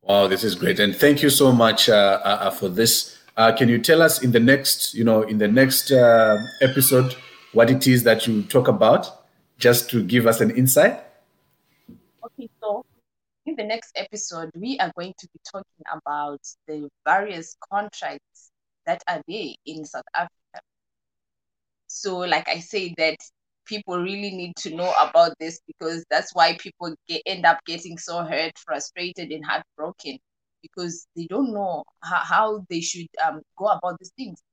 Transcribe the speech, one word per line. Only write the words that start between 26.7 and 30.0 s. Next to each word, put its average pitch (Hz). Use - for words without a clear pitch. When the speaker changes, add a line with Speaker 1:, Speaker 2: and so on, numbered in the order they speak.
Speaker 2:
get, 160
end 185
up 160
getting 170
so 170
hurt, 160
frustrated, 175
and 156
heartbroken, 156